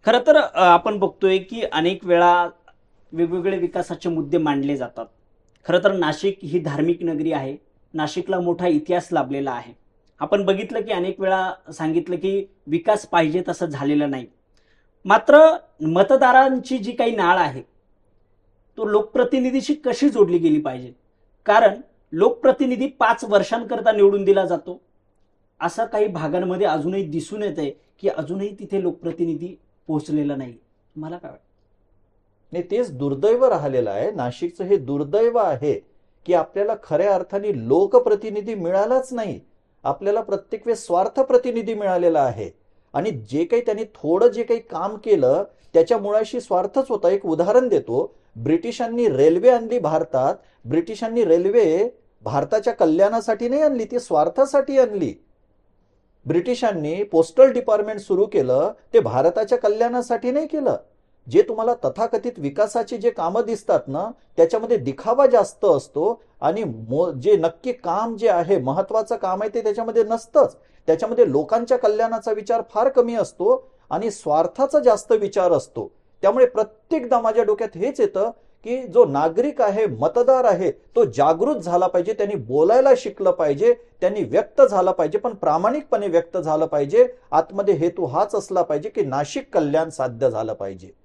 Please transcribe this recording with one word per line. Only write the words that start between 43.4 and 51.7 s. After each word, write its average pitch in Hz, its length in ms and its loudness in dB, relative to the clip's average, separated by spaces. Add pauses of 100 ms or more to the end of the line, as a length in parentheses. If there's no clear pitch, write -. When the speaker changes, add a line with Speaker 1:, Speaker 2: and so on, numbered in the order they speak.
Speaker 2:
काही 233 160 0
त्यांनी 220 220 -4
थोडं 190 440 2
जे 233 160 -2
काही 226 160 -2
काम 196 380 -8
केलं 185 460 2 (300)
त्याच्या 165 240 4
मुळाशी 214 440 -2
स्वार्थच 196 480 -2
होता. 202 200 0
एक 196 160 0
उदाहरण 190 420 2
देतो, 147 480 -2 (200)
ब्रिटिशांनी 226 720 -2
रेल्वे 165 420 4
आणली 233 300 2
भारतात, 151 560 0 (300)
ब्रिटिशांनी 214 600 -2
रेल्वे 185 640 4 (320)